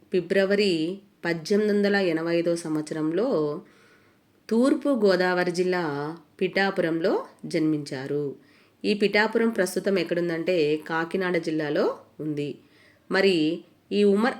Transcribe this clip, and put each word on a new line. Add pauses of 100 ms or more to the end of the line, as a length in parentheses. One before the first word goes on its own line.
(120)
ఫిబ్రవరి (280)
పద్దెనిమిది
వందల
ఎనభై
ఐదో
సంవత్సరంలో (880)
తూర్పు
గోదావరి
జిల్లా (240)
పిఠాపురంలో (200)
జన్మించారు. (500)
ఈ
పిఠాపురం
ప్రస్తుతం
ఎక్కడుందంటే
కాకినాడ
జిల్లాలో (220)
ఉంది. (540)
మరి (280)
ఈ
ఉమర్